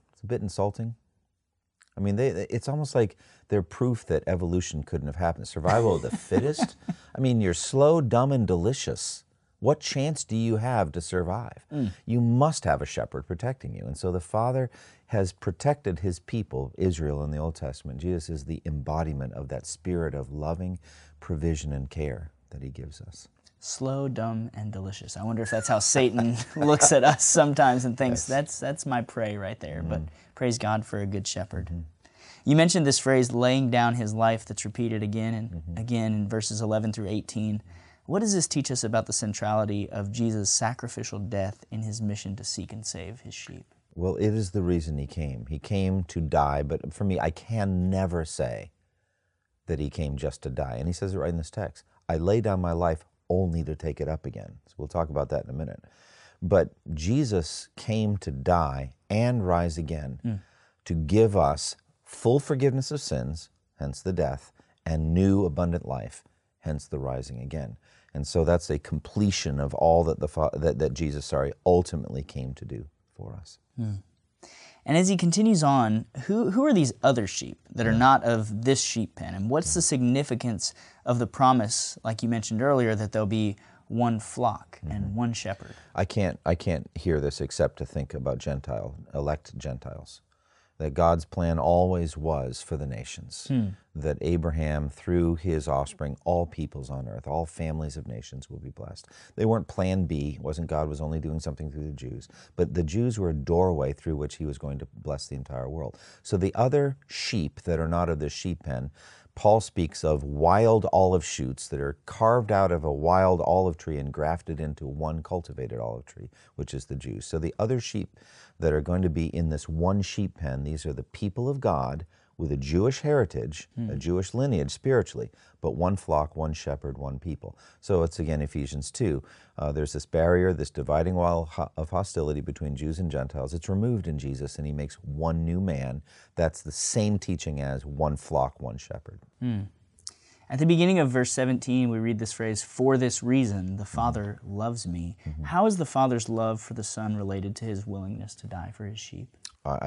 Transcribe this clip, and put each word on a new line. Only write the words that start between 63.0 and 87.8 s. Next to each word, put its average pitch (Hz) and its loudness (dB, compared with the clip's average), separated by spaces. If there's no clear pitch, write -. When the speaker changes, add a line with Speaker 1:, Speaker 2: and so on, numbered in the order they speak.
Speaker 1:
hence 69 -6
the 92 -2
death, 71 -2
and 80 0
new 98 6
abundant 85 0
life, 62 -8
hence 76 -6
the 71 -6
rising 64 -6
again. 67 -8
And 73 -4
so 85 4
that's 85 4
a 76 0
completion 78 -2
of 69 -2
all 82 6
that 80 0
the 71 0
fa-, 78 0
that, 76 0
that 69 2
Jesus, 73 -4
sorry, 69 -2
ultimately 85 2
came 67 -8
to - -14
do 62 -10
for 104 -14
us. - -18
Speaker 2:
Mm. 104 -4
And 156 2
as 185 6
he 196 4
continues 180 4
on, 120 4
who, 202 2
who 247 4
are 302 6
these 151 6
other 123 4
sheep - -8
that 113 0
are 113 4
Speaker 1:
Yeah. 110 4
Speaker 2:
not 131 8
of 110 0
this 131 4
sheep - -2
pen? 87 -8
And 98 -2
what's 151 0
the 175 2
significance 127 0
of 120 2
the 120 0
promise, 127 4
like 113 -4
you 117 2
mentioned 113 -2
earlier, 127 4
that 107 -2
there'll 107 0
be 107 0
one 117 0
flock - -4
and 101 -4
Speaker 1:
Mm-hmm. 98 -4
Speaker 2:
one 117 0
shepherd? - -8
Speaker 1:
I 92 2
can't, 95 2
I 85 6
can't 85 -2
hear 78 2
this 71 0
except 69 0
to 69 -6